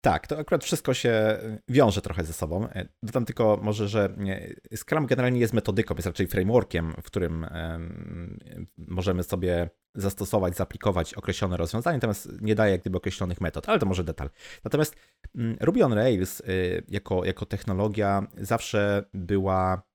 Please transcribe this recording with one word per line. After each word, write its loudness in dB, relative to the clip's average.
Tak, 2
to -4
akurat 0
wszystko 0
się, 2
e, 2
wiąże 6
trochę -4
ze -6
sobą. -4
E, -10
dodam -2
tylko 4
może, 0
że, 0
e, -10
Scrum 0
generalnie 2
jest 4
metodyką, 2
jest -4
raczej 0
frameworkiem, 2
w -
którym, -4
em, -10
możemy 0
sobie 0
zastosować, 0
zaaplikować -2
określone -2
rozwiązania, 0
natomiast -2
nie 2
daje 4
jak 2
gdyby -2
określonych -4
metod, -4
ale 4
to 2
może 0
detal. -6
Natomiast, 0
mm, -2
Ruby 4
on 4
Rails, 2
y, -2
jako, -2
jako -2
technologia 0
zawsze 0
była 0